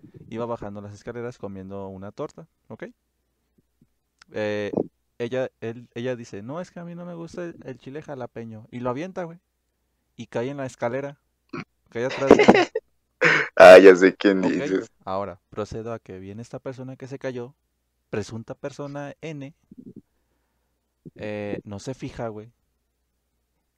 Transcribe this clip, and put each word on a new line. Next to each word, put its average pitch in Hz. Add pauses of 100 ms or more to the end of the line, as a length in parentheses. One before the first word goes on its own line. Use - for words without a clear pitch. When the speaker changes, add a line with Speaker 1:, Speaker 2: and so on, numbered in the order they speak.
(280)
Speaker 1:
iba 113
bajando 107
las 104
escaleras 120
comiendo 98
una 95
torta, 151 (220)
¿ok? - (1500)
Eh, 104 (460)
ella, 123 (120)
él, 117
ella 123
dice, 113
"No, 143
es 180
que 180
a 170
mí 175
no 175
me 175
gusta 170
el, 165
el 127
chile 143
jalapeño", 117
y 123
lo 123
avienta, 180
güey, 165 (760)
y 120
cae 123
en 143
la 135
escalera, 135 (720)
cae 117
atrás 135
de 415
ella. 381
Speaker 2:
<laughs> 453 (800)
Ah, 90
ya 95
sé 92
quién 95
Speaker 1:
Ok, 87
Speaker 2:
dices. 92 (140)
Speaker 1:
ahora, 95
procedo 113
a 110
que 95
viene 101
esta 127
persona 131
que 135
se 135
cayó, 123 (560)
presunta 113
persona 143
N, 147 (1600)
eh, 104
no 101
se 131
fija, 123
güey, 107 (1300)